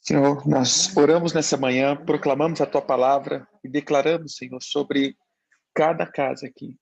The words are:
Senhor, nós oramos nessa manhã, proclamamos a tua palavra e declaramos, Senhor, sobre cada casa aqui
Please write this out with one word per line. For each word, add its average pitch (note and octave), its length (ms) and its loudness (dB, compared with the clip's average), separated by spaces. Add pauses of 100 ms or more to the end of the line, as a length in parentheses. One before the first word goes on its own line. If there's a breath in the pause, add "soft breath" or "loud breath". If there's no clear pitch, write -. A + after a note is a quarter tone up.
Senhor, C#3+ 440 2
nós C3+ 500 0
oramos D#3+ 360 4
nessa D3+ 240 0
manhã, C3+ 400 2
proclamamos D3 640 -2
a C#3 60 2
tua C#3 160 0
palavra C3+ 640 0 (160)
e C3 60 -12
declaramos, D3 680 0
Senhor, B2+ 260 -14
sobre C#3 540 -2 (580)
cada D#3 320 0
casa C3+ 400 -4
aqui - 360 -18